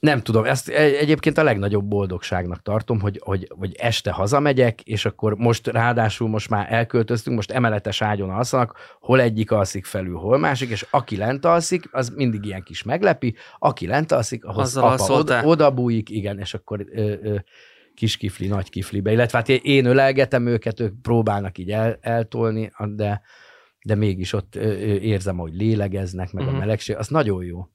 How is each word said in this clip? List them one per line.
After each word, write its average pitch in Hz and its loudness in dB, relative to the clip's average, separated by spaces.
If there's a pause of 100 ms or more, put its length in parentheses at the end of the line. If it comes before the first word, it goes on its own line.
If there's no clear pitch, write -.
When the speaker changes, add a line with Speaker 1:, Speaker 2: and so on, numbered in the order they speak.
Speaker 1:
nem 143 4
tudom, 110 2
ezt 131 0
egy-, 147 4
egyébként 147 2
a 160 4
legnagyobb 101 2
boldogságnak 90 -4
tartom, 110 -2
hogy, 101 -2
hogy, 98 -4
hogy 95 -8
este 113 -2
hazamegyek, 123 2
és 107 -6
akkor 107 0
most 117 2
ráadásul 117 2
most 107 -4
már 101 0
elköltöztünk, 117 0
most 104 -4
emeletes 107 0
ágyon 101 -2
alszanak, 120 -2
hol 131 2
egyik 110 2
alszik 101 0
felül, 92 -6
hol 101 2
másik, 135 0
és 107 -6
aki 120 -2
lent 123 -4
alszik, 170 0
az 123 -4
mindig 120 -2
ilyen 95 -8
kis - -14
meglepi, 151 0 (240)
aki 135 0
lent 147 0
alszik, 123 -2
ahhoz 101 -2
Speaker 2:
Azzal 127 0
Speaker 1:
apa 117 6
Speaker 2:
alszol 131 2
Speaker 1:
od-, 156 4
Speaker 2:
te? 123 2
Speaker 1:
odabújik, 127 4
igen, 101 -6
és 101 -10
akkor, 101 -8
ö, 107 -2 (100)
ö, 107 -2 (600)
kis 110 0
kifli, - -6
nagy 98 -4
kiflibe. 101 -2
Illetve 117 2
hát 113 -2
én, 123 4
én 139 4
ölelgetem 131 4
őket, 117 -2
ők 110 -2 (100)
próbálnak 104 0
így 92 -8
el-, 113 -2
eltolni, 113 -2 (260)
de, 104 -2 (640)
de 107 0
mégis 98 0
ott, - -6
ö, - -6
ö, 107 0 (200)
érzem, 95 -2
hogy 82 -8
lélegeznek, 95 -2
meg - -6
Speaker 2:
Mhm. 135 -4
Speaker 1:
a - -2
melegség, 107 -4
az 107 -6
nagyon 104 0
jó. 87 -10